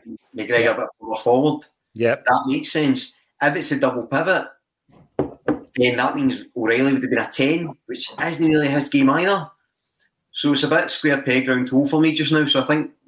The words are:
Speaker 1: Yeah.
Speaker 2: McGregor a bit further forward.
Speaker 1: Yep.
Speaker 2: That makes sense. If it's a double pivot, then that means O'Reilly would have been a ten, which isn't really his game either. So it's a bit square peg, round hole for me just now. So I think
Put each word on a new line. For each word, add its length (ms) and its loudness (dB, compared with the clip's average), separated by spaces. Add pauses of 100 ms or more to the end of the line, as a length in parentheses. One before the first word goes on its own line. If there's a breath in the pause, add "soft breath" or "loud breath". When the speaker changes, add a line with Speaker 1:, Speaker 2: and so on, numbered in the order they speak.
Speaker 1:
Yeah. 400 -14
Speaker 2:
McGregor 320 2
a 40 -6
bit 80 -6 (120)
further 160 -10
forward. 480 2 (300)
Speaker 1:
Yep. 320 -2
Speaker 2:
That 200 2
makes 240 -2
sense. 440 0 (280 soft breath)
If 140 0
it's 160 -4
a 80 -2
double 260 0
pivot, 400 0 (1300)
then 220 0
that 200 -2
means 280 -2 (120)
O'Reilly 360 2
would 100 0
have 80 -6
been 80 0
a 120 -4
ten, 440 -2 (120)
which 240 -8 (100)
isn't 300 0
really 180 2
his 200 0
game 220 4
either. 400 0 (840 soft breath)
So 200 0
it's 100 2
a 60 0
bit 220 2
square 320 0
peg, 260 0
round 200 0
hole 180 2
for 140 0
me 120 4
just 200 0
now. 120 4
So 160 2
I 40 -4
think 280 -2 (160)